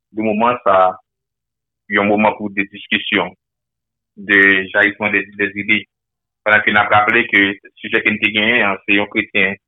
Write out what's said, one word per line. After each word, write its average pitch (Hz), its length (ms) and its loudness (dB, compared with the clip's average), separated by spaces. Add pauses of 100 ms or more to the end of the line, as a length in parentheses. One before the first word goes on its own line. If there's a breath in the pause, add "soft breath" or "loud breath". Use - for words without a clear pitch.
(180)
yon 104 1900 -2
mouman 107 240 2
pou 104 160 -8
de 98 240 -6
diskisyon. 101 560 -4 (880)
De 101 200 2 (340)
jayisman, 104 420 0
dè, 98 140 0
dè, 101 100 -20
dè, 101 160 -2
zide 104 240 -4 (680)
pandan 107 180 2
ke 107 80 -2
n 104 80 2
ap 104 100 0
raple 110 400 2
ke 101 120 4 (380)
sijè 110 220 -2
ke 107 80 0
n 107 120 -2
te 107 120 0
genyen 110 320 0
an, 95 180 -4
se 101 120 0
yon 101 160 -2
kretyen, 101 440 -2 (120)